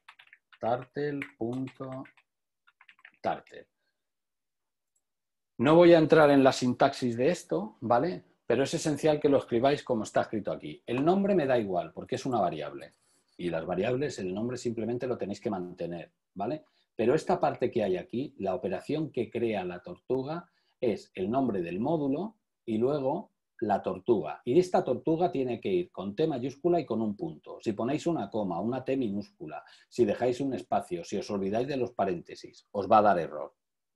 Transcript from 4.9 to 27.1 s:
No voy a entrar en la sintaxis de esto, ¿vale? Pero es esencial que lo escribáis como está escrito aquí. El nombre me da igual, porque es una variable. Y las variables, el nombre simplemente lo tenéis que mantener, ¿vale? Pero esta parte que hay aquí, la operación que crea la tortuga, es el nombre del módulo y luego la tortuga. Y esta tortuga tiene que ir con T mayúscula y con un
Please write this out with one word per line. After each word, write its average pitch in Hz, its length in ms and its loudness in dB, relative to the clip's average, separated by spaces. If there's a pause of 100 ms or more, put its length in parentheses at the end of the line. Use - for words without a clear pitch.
No 139 160 6
voy 170 200 12
a 165 40 10
entrar 156 320 8
en 139 140 8
la 131 80 8
sintaxis 123 640 0
de 131 140 2
esto, 180 500 -4
¿vale? 120 440 0 (220)
Pero 120 180 2
es 131 100 -2
esencial 151 440 0
que 147 120 2
lo 135 80 6
escribáis 135 440 2
como 110 200 -2
está 120 180 0
escrito 101 320 -4
aquí. 76 320 -10
El 123 180 -2
nombre 196 320 2
me 156 120 2
da 127 120 2
igual, 90 360 -2
porque 90 220 -6
es - 100 -8
una 123 140 0
variable. 73 540 -4 (440)
Y 87 100 -6
las 80 160 -4
variables, 110 540 -2
el 92 160 -6
nombre 120 240 -4
simplemente 120 480 -4
lo 120 100 -4
tenéis 101 240 -8
que - 80 -6
mantener, 85 640 -8 (220)
¿vale? 120 320 -6 (280)
Pero 113 200 2
esta 175 260 0
parte 131 300 0
que 113 120 -2
hay 92 140 0
aquí, - 420 -8
la 95 160 -2
operación 123 560 -4
que 110 200 -4
crea 107 340 -2
la 90 160 -8
tortuga, 131 720 -6 (280)
es 107 360 -2
el 98 160 -4
nombre 117 320 0
del 85 180 -4
módulo 151 560 -2 (300)
y 113 100 -2
luego 139 560 -2 (280)
la 101 200 0
tortuga. 92 640 -2
Y 123 140 2
esta 180 260 2
tortuga 156 480 -2
tiene 127 260 -2
que 107 120 -4
ir 90 200 0
con - 240 -8
T 156 120 0
mayúscula 143 520 -2
y 143 60 -2
con 113 160 -2
un 107 160 -2